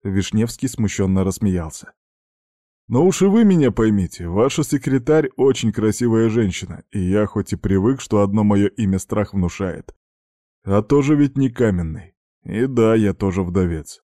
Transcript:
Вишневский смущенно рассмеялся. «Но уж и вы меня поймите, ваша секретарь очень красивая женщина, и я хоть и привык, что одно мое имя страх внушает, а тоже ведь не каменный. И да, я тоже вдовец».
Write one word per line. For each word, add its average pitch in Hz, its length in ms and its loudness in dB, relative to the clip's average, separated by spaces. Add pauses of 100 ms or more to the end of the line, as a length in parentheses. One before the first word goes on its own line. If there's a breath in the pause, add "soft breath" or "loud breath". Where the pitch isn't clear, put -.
Вишневский 107 640 -2
смущенно 95 560 0
рассмеялся. 92 680 -4 (960)
«Но 123 160 2
уж 185 180 2
и 190 40 4
вы 220 180 4
меня 165 260 4
поймите, 101 580 -2
ваша 117 340 0
секретарь 139 760 0
очень 127 360 0
красивая 113 560 0
женщина, 107 640 -4
и 104 100 -6
я 98 260 0
хоть 101 260 -6
и 98 40 -4
привык, 98 440 0
что 104 220 0
одно 101 220 0
мое 101 240 2
имя 95 300 -2
страх 104 360 -6
внушает, 90 640 -6 (680)
а 101 180 2
тоже 143 340 2
ведь 143 200 2
не 135 140 2
каменный. 90 640 -2 (300)
И 113 220 -4
да, 113 280 2
я 104 200 2
тоже 95 280 -2
вдовец». 87 640 -4